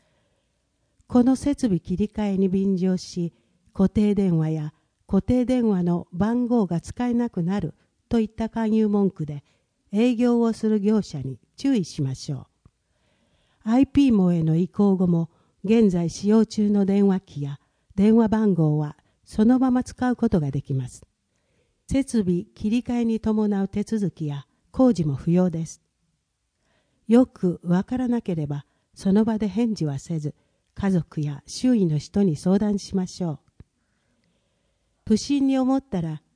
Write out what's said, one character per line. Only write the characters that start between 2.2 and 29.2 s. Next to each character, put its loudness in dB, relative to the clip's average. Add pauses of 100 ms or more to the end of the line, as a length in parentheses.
え -4
に 2
便 0
乗 0
し、 -8 (400)
固 2
定 2
電 2
話 0
や -6 (340)
固 0
定 0
電 0
話 2
の -2
番 -2
号 2
が -2
使 -6
え -2
な -2
く -6
な -2
る -6 (340)
と 0
い 0
っ -8
た -8
勧 -4
誘 2
文 2
句 -10
で、 -12 (480)
営 2
業 2
を 0
す -2
る 2
業 2
者 -8
に -10 (160)
注 0
意 0
し -6
ま -4
し -10
ょ -10 (1160)
う。 -4
ア 4
イ 4
ピ 4
ー 4
網 4
へ 0
の 2
移 0
行 2
後 0
も、 0 (320)
現 4
在 -2
使 -6
用 4
中 -2
の 2
電 2
話 2
機 -12
や -10 (360)
電 4
話 4
番 2
号 2
は -6 (280)
そ 0
の 6
ま 2
ま 0
使 -4
う -2
こ 0
と 2
が -2
で -4
き -6
ま -4
す。 -20 (800)
設 -2
備 0
切 -6
り 0
替 -4
え 0
に -2
伴 0
う -4
手 -6
続 -2
き -8
や -10 (240)
工 4
事 -2
も -2
不 -2
要 4
で -8
す。 -18 (1300)
よ 6
く -4
わ 0
か -8
ら -4
な -2
け -6
れ -4
ば、 -8 (260)
そ -2
の 4